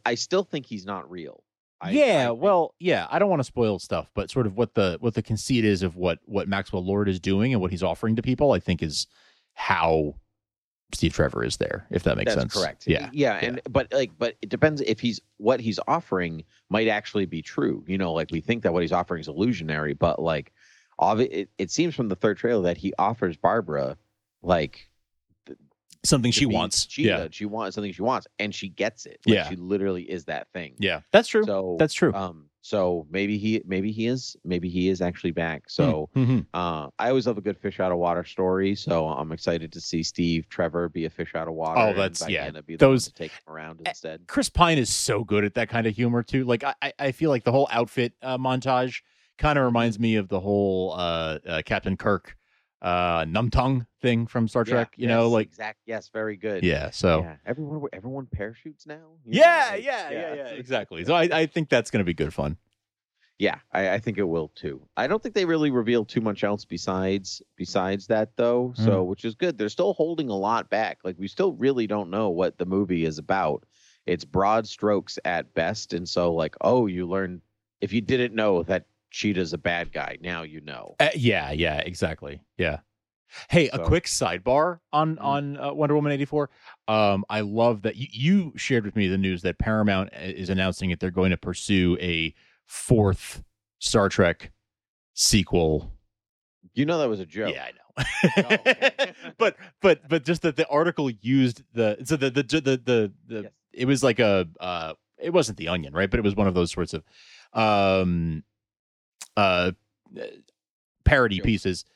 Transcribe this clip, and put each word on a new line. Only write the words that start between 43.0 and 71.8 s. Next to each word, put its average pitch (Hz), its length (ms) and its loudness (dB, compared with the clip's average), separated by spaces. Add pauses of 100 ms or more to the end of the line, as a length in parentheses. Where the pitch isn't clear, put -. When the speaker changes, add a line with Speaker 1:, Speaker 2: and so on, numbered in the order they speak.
Speaker 1:
to - 80 -14
take 80 180 -12
him - 100 -20 (120)
around 80 320 -14
Speaker 2:
eh, - 40 -2
Speaker 1:
instead. - 380 -12
Speaker 2:
Chris 269 220 0
Pine 165 300 6
is 117 160 2
so 113 280 -2
good 104 200 2
at 101 120 -2
that 117 140 -2
kind 117 180 0
of 104 80 -2
humor 120 280 0
too. 131 200 -2
Like, 120 200 0
I, 139 100 -2 (100)
I, 143 160 -6
I 143 140 0
feel 160 180 0
like 123 120 0
the 120 80 2
whole 139 200 6
outfit, 117 420 0 (100)
uh, 131 140 -4
montage 127 640 0 (380)
kinda 147 240 4
reminds 117 360 2
me 113 180 2
of 98 120 0
the 98 100 -2
whole, 95 540 0
uh, 82 540 -2
uh, 82 180 -4
Captain 98 320 -2
Kirk, - 380 -2 (460)
uh, 87 440 0
Numtung 120 600 0 (120)
thing 117 280 0
from 117 200 -2
Star 120 200 0
Speaker 1:
Yeah, 120 60 0
Speaker 2:
Trek. 117 220 0
You 120 120 -4
know, 117 160 4
Speaker 1:
yes, 117 80 4
Speaker 2:
like, 110 160 2
Speaker 1:
exact-, 110 400 -12
yes, 110 220 -8
very 110 280 -6
good. 98 260 -4
Speaker 2:
yeah. 76 280 0
So 82 300 2
Speaker 1:
Yeah. 80 220 -8
Everyone, 147 380 -8 (120)
everyone 127 380 -10
parachutes 117 540 -12
now. 160 400 -20
You 113 80 -10
know, 220 80 4
Speaker 2:
Yeah, 320 300 8
Speaker 1:
like, 208 120 -6
Speaker 2:
yeah, 226 280 -4
yeah, - 80 -8
Speaker 1:
yeah. 165 160 -8
Speaker 2:
yeah, 139 140 -10
exactly. 113 540 -6
So 143 120 2
I, 170 60 6 (120)
I 160 140 2
think 160 220 -4
that's 120 200 4
gonna 104 140 2
be 85 100 0
good 78 200 -2
fun. 73 240 -4 (840)
Speaker 1:
Yeah, 101 160 0 (160)
I, 95 200 0
I 101 80 0
think 104 200 -4
it 101 40 2
will 82 260 -2
too. - 460 -12
I 117 120 0
don't 214 160 0
think 233 100 -8
they 190 120 2
really 156 260 2
reveal 117 340 2
too - 160 -4
much 107 220 -2
else 104 200 -2
besides, 95 800 -4 (140)
besides 95 520 -2
that 110 280 0
though. 123 400 0
So, 107 280 2
Speaker 2:
Mm. 90 40 -2
Speaker 1:
which 98 180 -6
is 113 100 -4
good. 175 220 -2
They're 107 120 -2
still 185 240 0
holding 160 360 -2
a 101 80 -2
lot 104 320 0
back. 101 340 -2
Like, 90 140 -6
we 95 100 -8
still 180 260 0
really 123 340 0